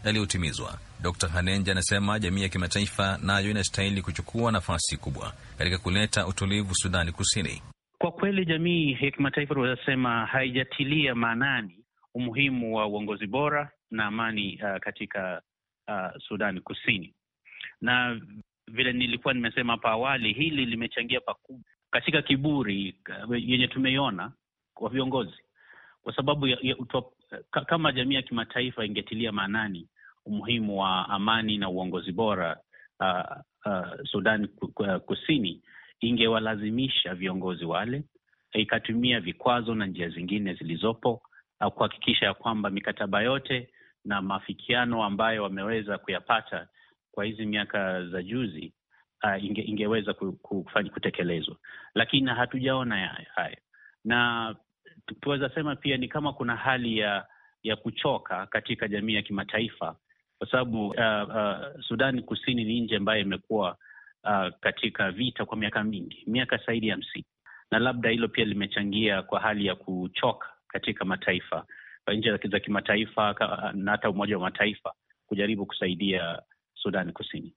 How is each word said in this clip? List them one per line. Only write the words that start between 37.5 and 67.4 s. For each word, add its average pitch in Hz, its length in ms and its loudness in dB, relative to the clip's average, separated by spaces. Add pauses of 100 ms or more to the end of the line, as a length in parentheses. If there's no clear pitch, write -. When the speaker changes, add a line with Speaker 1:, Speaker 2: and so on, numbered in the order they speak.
Speaker 2:
wale, 113 380 -2 (500)
ikatumia 117 680 2
vikwazo 113 560 0
na 104 100 0
njia 85 240 -4
zingine 92 440 -2
zilizopo, 110 680 0 (400)
uh, 123 120 2
kuhakikisha - 520 2
ya 98 80 4
kwamba 107 360 -2
mikataba 101 520 0
yote 131 480 0 (360)
na 101 160 -2
maafikiano 113 800 0
ambayo 107 400 2
wameweza 101 540 -2
kuyapata 95 680 -2 (440)
kwa 104 140 -4
hizi 110 200 -6
miaka 101 600 -2
za 90 180 -6
juzi, 101 500 -6 (500)
uh, 98 200 0
inge-, 101 220 -2
ingeweza 107 480 0
ku-, 95 200 -4
ku-, 95 300 -6
kufanyi-, - 260 0
kutekelezwa, 87 640 -2 (400)
lakini 131 340 4
hatujaona 123 720 0
ya-, 87 240 -6 (100)
haya. - 220 -4 (480)
Na 117 500 2 (500)
tu-, 107 100 -12
tuweza 139 340 0
sema 147 260 -2
pia 135 220 0
ni 127 100 -2
kama 147 260 -2
kuna 120 220 -2
hali 120 420 0
ya, 101 280 0 (380)
ya 110 120 0
kuchoka 107 680 -2
katika 110 420 -2
jamii 104 260 0
ya 101 80 2
kimataifa, 101 720 -4 (420)
kwa 101 140 -6
sababu, 113 360 0
uh, - 80 -4 (400)
uh, 107 460 -2
Sudan 127 420 0
Kusini 117 400 -2
ni 117 180 0
nchi 110 140 0
ambayo 104 260 2
imekuwa, 95 560 -2 (460)
uh, 98 260 2 (100)
katika 101 520 0
vita 110 340 -2
kwa 127 120 -6
miaka 107 260 0
mingi, 104 440 -6
miaka 120 300 2
zaidi 113 300 0
ya 95 80 2
hamsini, - 300 -8 (460)